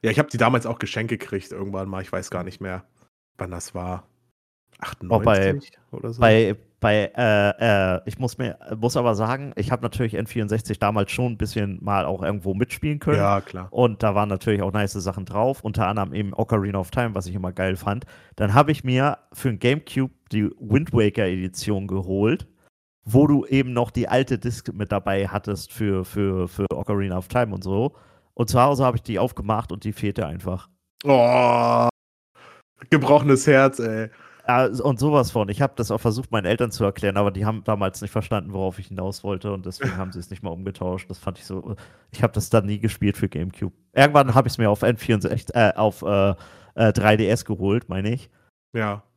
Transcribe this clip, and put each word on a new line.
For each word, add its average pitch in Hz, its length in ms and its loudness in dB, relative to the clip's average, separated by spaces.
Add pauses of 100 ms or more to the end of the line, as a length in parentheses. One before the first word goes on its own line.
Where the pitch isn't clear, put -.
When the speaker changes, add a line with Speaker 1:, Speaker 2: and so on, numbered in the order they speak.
Speaker 1:
Ja, 113 80 0
ich 107 80 2
hab 147 120 0
die 120 80 -8
damals 117 260 4
auch 117 140 -6
geschenkt 113 320 -6
gekriegt 104 420 -8
irgendwann 98 360 -8
mal. 95 120 -8
Ich 92 100 -12
weiß 92 200 -6
gar 90 140 -6
nicht 90 160 -14
mehr, 92 240 -10 (520)
wann 90 140 -10
das 87 240 -12
war. 90 300 -8 (1040)
Speaker 2:
Auch 107 140 4
bei, 98 280 4
Speaker 1:
Achtundneunzig 143 220 -6 (180)
oder - 220 -10
so? 117 100 -10
Speaker 2:
bei, 110 340 6 (220)
bei, 107 360 2
äh, 101 840 2
äh, - 100 -4
ich 110 120 -10
muss 127 200 -4
mir, 113 200 -6 (200)
muss 120 180 0
aber 120 180 2
sagen, 127 420 -2
ich 101 140 -4
hab 123 120 -2
natürlich 113 320 -4
N 110 120 -4
vierundsechzig 107 520 -4
damals 104 320 0
schon 123 220 -4
ein 107 40 -8
bisschen 104 480 -6
mal 98 220 0
auch 90 160 -4
irgendwo 95 320 -4
mitspielen 143 440 -4
können. 147 200 0
Speaker 1:
Ja, 101 240 2
klar. 92 280 -14
Speaker 2:
Und 117 320 0
da 104 120 2
waren 104 160 0
natürlich 101 320 -2
auch 95 100 -2
nice 101 220 -2
Sachen 95 320 -6
drauf, 113 360 -2
unter 107 240 -2
anderem 98 280 -2
eben 101 180 -4
Ocarina 101 460 -2
of 90 120 -6
Time, 117 240 -2
was 92 120 -6
ich 90 80 -8
immer 92 180 -6
geil 92 240 -2
fand. 101 300 -4 (300)
Dann 104 180 0
hab 143 160 6
ich 143 140 -2
mir 131 340 2 (160)
für - 160 -2
den 101 80 -6
Gamecube 131 560 0 (180)
die 107 260 0
Wind 113 360 0
Waker 107 320 4
Edition 92 600 -4
geholt, 95 640 0 (560)
wo 127 220 6
du 143 180 4
eben 127 300 0
noch 120 160 0
die 120 180 -2
alte 131 300 0
Disc - 340 -6
mit 101 200 -6
dabei 98 360 0
hattest 98 460 -6
für, 98 320 -2
für, 95 420 -2
für 98 240 -4
Ocarina 98 460 -4
of 90 100 -10
Time 117 260 -2
und 95 80 -8
so. 98 320 -2 (380)
Und 113 160 -2
zu 127 100 2
Hause 135 280 4
hab 123 80 2
ich - 80 -4
die 104 160 -4
aufgemacht 110 520 -2
und 101 140 -10
die 107 80 -4
fehlte 101 340 -4
einfach. 92 440 -8 (340)
Speaker 1:
Oh, 120 840 6 (1000)
gebrochenes 143 580 6
Herz, 135 340 6
ey. 110 280 -4 (400)
Speaker 2:
Ja, 123 180 4
und 120 320 -2
sowas 143 320 2
von. 104 200 0
Ich 104 100 -6
hab 135 160 0
das 104 140 -4
auch 104 100 0
versucht, 117 320 -2
meinen 104 140 0
Eltern 113 240 2
zu - 120 -4
erklären, 98 360 0
aber 101 120 2
die 95 140 -4
haben 107 200 -2
damals 101 360 -2
nicht 104 100 -10
verstanden, 101 420 -4
worauf 95 260 -4
ich 95 100 -16
hinaus 95 340 -8
wollte 101 300 -6
und 92 140 -8
deswegen 92 300 -6
haben 92 140 -8
sie 92 80 -12
es 87 120 -14
nicht 92 120 -14
mal 95 80 -8
umgetauscht. 92 600 -8
Das 92 80 -12
fand 90 200 -8
ich - 60 -20
so, 95 320 -10 (340)
ich - 120 -4
hab 120 100 2
das - 180 -4
dann 104 160 4
nie 104 120 -4
gespielt 104 380 -2
für 101 120 -2
Gamecube. 90 480 -8 (160)
Irgendwann 139 420 6
hab 123 120 6
ich's - 120 -4
mir 110 120 4
auf 104 120 0
N 117 140 2
vierundsechzig, - 580 -2
äh, 110 220 4
auf, 104 260 0
äh, 98 320 2 (420)
äh, 110 160 4
drei 107 240 6
D 107 120 2
S 117 160 0
geholt, 98 440 -2
meine 98 260 -4
ich. - 160 -12 (420)
Speaker 1:
Ja. 104 300 -4 (140)